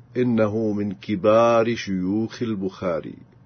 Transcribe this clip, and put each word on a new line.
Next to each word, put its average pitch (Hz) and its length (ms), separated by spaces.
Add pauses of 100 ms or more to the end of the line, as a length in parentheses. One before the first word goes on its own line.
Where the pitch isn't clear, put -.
(160)
إنه 110 560
من 101 200
كبار 113 840
شيوخ 101 680
البخاري. 95 720 (320)